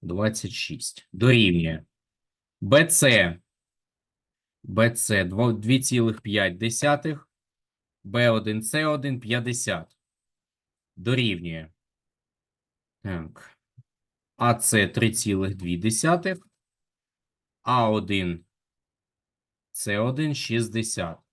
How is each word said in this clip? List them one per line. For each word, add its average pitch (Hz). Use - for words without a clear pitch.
Двадцять 101
шість. -
Дорівнює. 92
Б 139
Ц. 101
Б 110
Ц 104
дво-, 107
дві 110
цілих 117
п'ять 98
десятих. 143
Б 117
один, 107
С 151
один, 139
п'ятдесят. 117
Дорівнює. 90
Так. -
А 120
Ц 104
три 113
цілих 98
дві 87
десятих. 165
А 120
один, 92
С 104
один 131
шістдесят. 110